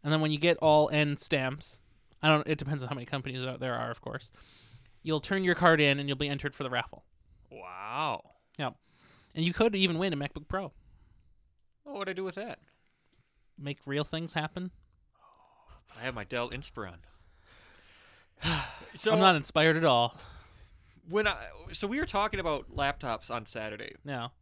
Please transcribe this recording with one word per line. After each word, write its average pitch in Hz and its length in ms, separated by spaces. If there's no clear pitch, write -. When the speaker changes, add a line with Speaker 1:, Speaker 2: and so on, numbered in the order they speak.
Speaker 1:
And 147 120
then 156 80
when 156 100
you 151 60
get 165 240
all 151 320
N 147 240
stamps, 135 640
I 156 60
don't, 151 180
it 151 100
depends 139 240
on 127 60
how 139 80
many 123 100
companies 131 400
out 127 140
there 127 160
are, 117 160
of - 80
course, - 320
you'll 156 160
turn 190 240
your 180 120
card 165 260
in 143 180
and 143 80
you'll 139 100
be 143 120
entered 139 260
for - 80
the 131 60
raffle. - 340
Speaker 2:
Wow. 107 720
Speaker 1:
Yep. 139 180
And 160 100
you 175 80
could 220 220
even 185 220
win 180 160
a 143 40
MacBook 143 300
Pro. 190 240
Speaker 2:
What 285 140
would 294 120
I 285 40
do 190 100
with 190 120
that? 220 240
Speaker 1:
Make 143 280
real 143 180
things 165 300
happen. 175 380
Speaker 2:
I 113 60
have 127 120
my 107 80
Dell 120 260
Inspiron. 107 480
Speaker 1:
<sighs> 165 60
Speaker 2:
So - 160
Speaker 1:
I'm 214 80
not 185 160
inspired 156 400
at 165 80
all. 120 320
Speaker 2:
when 208 180
I, 185 80
so 202 120
we 240 140
were 320 60
talking 208 340
about 156 340
laptops 139 560
on 117 160
Saturday. 107 500
Speaker 1:
Yeah. 127 240